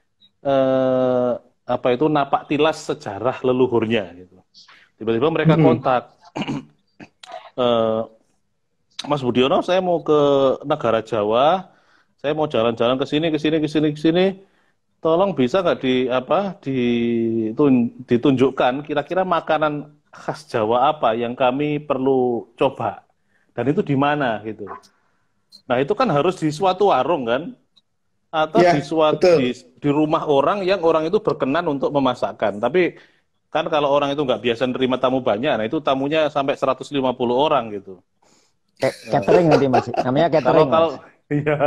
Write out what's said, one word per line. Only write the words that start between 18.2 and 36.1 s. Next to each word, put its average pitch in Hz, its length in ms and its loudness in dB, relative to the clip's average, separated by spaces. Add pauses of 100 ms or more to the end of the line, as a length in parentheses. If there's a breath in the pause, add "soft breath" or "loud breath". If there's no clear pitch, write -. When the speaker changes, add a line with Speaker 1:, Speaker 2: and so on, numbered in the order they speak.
Speaker 1:
kira-kira 151 340 -4
makanan 156 720 -2 (160)
khas - 400 -12
Jawa 120 460 2
apa 123 180 0
yang 117 240 -4
kami 143 420 0
perlu 131 680 -2 (100)
coba? 123 460 -2 (500)
Dan 120 180 -2
itu 185 140 0
di 143 100 -2
mana?" 139 480 0
gitu. 107 220 -12 (1000)
Nah, 123 160 -2
itu 151 160 -2
kan 254 120 0
harus 151 280 0
di 156 120 -2
suatu 185 400 0
warung 139 360 0
kan? 123 180 -2 (840)
Atau 156 320 0
Speaker 2:
Ya, 175 140 4
Speaker 1:
di 143 80 -2
suat-, 156 320 0
Speaker 2:
betul. 175 240 4
Speaker 1:
di, 123 100 -2 (300)
di 147 100 -2
rumah 151 380 0
orang 151 340 2
yang 185 220 -2
orang 160 240 2
itu 190 100 0
berkenan 151 480 -2
untuk 151 240 -2
memasakkan. 117 720 -2
Tapi 147 400 0 (480 soft breath)
kan 160 240 -4
kalau 147 180 0
orang 143 220 2
itu 143 100 -4
nggak 123 220 -2
biasa 120 240 -2
nerima 127 320 -2
tamu 131 240 0
banyak, 123 320 0
nah 110 80 -2
itu 135 160 -4
tamunya 147 480 0